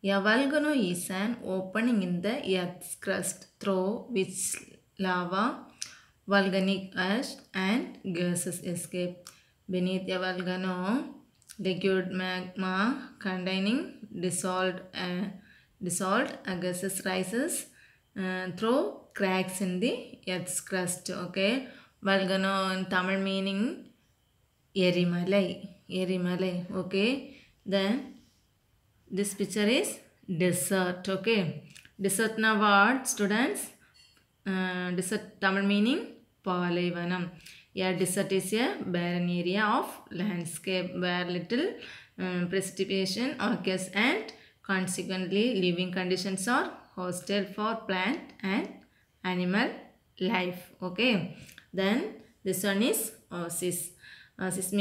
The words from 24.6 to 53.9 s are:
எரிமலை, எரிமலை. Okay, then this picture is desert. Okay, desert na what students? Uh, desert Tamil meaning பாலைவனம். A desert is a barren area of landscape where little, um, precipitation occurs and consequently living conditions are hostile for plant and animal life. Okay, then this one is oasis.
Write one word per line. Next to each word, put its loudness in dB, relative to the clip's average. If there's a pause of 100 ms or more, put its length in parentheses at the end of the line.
எரிமலை, 4 (440)
எரிமலை. 0 (220)
Okay, -2 (280)
then 0 (960)
this -2
picture 0 (100)
is -2 (460)
desert. 0
Okay, 0 (360)
desert 0
na 4
what 6
students? 2 (840)
Uh, -2
desert -2 (140)
Tamil 4
meaning 4 (460)
பாலைவனம். 0 (500)
A 2 (100)
desert 0
is 0
a 2 (280)
barren 0
area 0
of 2 (340)
landscape -2 (160)
where 0
little, -2 (520)
um, -2
precipitation 0 (200)
occurs 0
and 0 (360)
consequently 0 (220)
living 2
conditions 0
are 2 (240)
hostile -2 (100)
for 0 (200)
plant -2
and 0 (560)
animal 2 (500)
life. 0 (240)
Okay, 0 (360)
then 2 (440)
this -2
one 2
is 2 (200)
oasis. -4 (480)